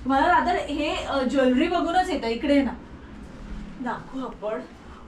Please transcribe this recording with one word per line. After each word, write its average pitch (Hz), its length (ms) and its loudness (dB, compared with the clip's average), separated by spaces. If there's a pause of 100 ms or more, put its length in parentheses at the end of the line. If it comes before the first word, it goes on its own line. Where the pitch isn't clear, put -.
मला 302 340 6
rather 359 200 2
हे, 294 360 -2
अ, - 240 -2
ज्वेलरी 254 480 4
बघूनच 349 420 2
येतं. 262 180 -2
इकडे 269 280 2
ये 285 60 6
ना, 240 100 0 (1080)
दाखवू 247 460 -8
आपण. 220 360 -6 (460)